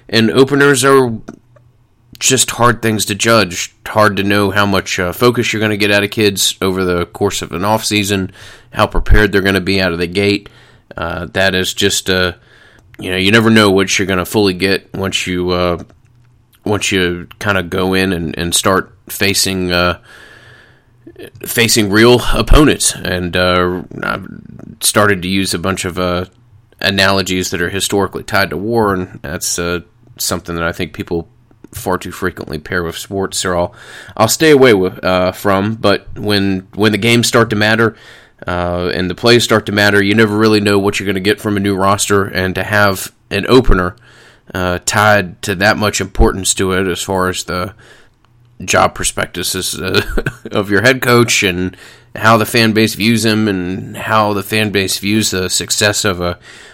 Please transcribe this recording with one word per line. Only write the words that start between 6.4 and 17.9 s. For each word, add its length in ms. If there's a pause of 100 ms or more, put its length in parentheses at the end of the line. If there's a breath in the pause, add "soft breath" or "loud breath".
over 200
the 220
course 380
of 100
an 100
off 220
season, 480 (400 loud breath)
how 140
prepared 460
they're 100
gonna 180
be 220
out 100
of 60
the 80
gate. 420 (480 soft breath)
Uh, 380
that 200
is 200
just, 340
uh, 240 (680 soft breath)
you 120
know, 80
you 120
never 200
know 200
what 280
you're 80
gonna 180
fully 300
get 400
once 320
you, 240
uh, 320 (840)
once 260
you 380 (100)
kinda 240
go 300